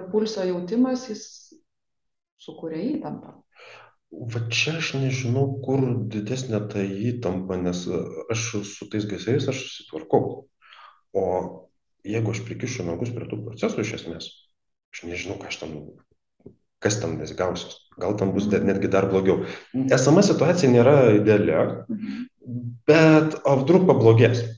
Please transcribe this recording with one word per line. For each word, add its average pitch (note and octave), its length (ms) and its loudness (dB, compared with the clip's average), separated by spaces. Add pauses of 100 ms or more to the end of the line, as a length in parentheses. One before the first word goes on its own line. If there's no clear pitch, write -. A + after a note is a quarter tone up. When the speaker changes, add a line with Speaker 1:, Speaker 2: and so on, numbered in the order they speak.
Speaker 1:
pulso G#3+ 380 -2
jautimas, A3 640 -2
jis G#3 140 -10 (1200)
sukuria D#3+ 440 -12
įtampą. - 500 -6 (880)
Speaker 2:
Va A#2 200 -6
čia D3+ 320 -4
aš - 160 -6
nežinau, C3 520 0 (140)
kur C3+ 240 0 (200)
didesnė G#2+ 640 -4
ta G2+ 140 -6
įtampa, G2 760 -4
nes, F2+ 280 -4
e, F2 160 -4 (240)
aš A2 220 -4 (160)
su - 240 -16
tais G#2 180 -4
gaisrais G#2 440 -2
aš - 120 -4
susitvarkau. - 640 -2 (840)
O G2 140 -2 (840)
jeigu G#2 260 -2
aš - 120 -6
prikišiu - 420 -8
nagus F2 260 -6
prie - 140 -10
tų G#2+ 160 -10
procesų - 400 -6
iš G2+ 120 -6
esmės, E2 340 -14 (680)
aš - 100 -18
nežinau, F2+ 360 -10
ką - 80 -16
aš - 120 -12
ten, D#2+ 140 -12 (1080)
kas G2+ 180 0
ten E2 180 -4
vis D2+ 160 -10
gausis. F2+ 460 -6 (120)
Gal G#2 260 -4
ten F#2+ 160 0
bus F#2+ 120 0
dar, G2 160 2
Speaker 1:
Mhm. F#2+ 60 0
Speaker 2:
netgi F#2+ 220 0
dar F#2+ 180 2
blogiau. F#2+ 380 2 (400)
Esama C3+ 360 6
situacija E3+ 480 4
nėra A#2+ 460 8
ideali, G2+ 400 4 (280)
Speaker 1:
Mhm. A3 440 -8 (540)
Speaker 2:
bet D#3 580 6
o C#3 160 2
vdruk E3+ 320 4
pablogės? A2+ 560 6 (140)